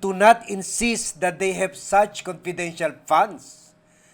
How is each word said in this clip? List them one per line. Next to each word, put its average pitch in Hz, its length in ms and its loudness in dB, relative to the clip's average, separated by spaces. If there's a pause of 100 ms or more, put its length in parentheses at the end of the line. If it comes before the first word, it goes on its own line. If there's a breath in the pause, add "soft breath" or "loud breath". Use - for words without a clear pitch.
to 190 80 -2
not 220 320 6
insist 202 720 -6
that 180 240 -2
they 190 160 0
have 185 160 -4
such - 480 0
confidential 170 720 -8 (160)
funds. 175 640 -2 (400 soft breath)